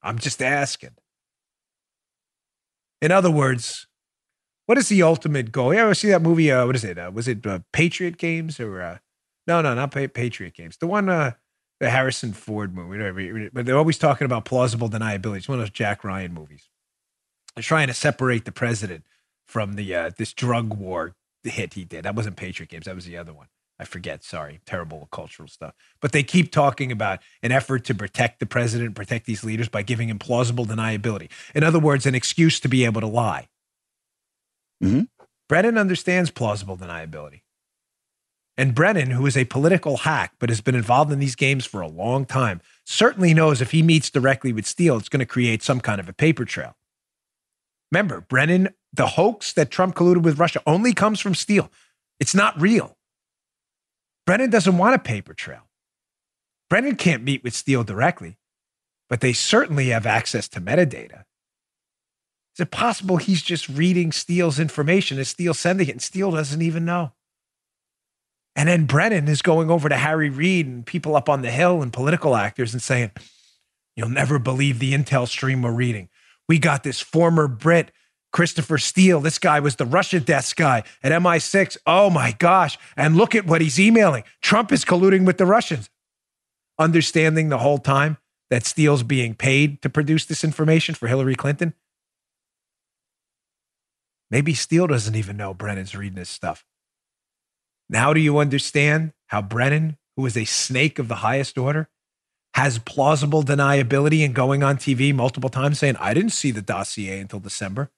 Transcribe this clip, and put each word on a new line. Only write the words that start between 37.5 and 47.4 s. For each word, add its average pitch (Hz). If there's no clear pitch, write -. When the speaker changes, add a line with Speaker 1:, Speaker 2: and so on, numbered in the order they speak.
Speaker 1:
And 131
Brennan, 156
who 123
is 135
a 127
political 147
hack -
but 120
has 113
been 127
involved 123
in 139
these 139
games 135
for 101
a 85
long 110
time, 113
certainly 185
knows 156
if 123
he 160
meets 165
directly 135
with 110
Steele, 160
it's 98
gonna 135
create 117
some 123
kind 104
of 87
a 95
paper 151
trail. 67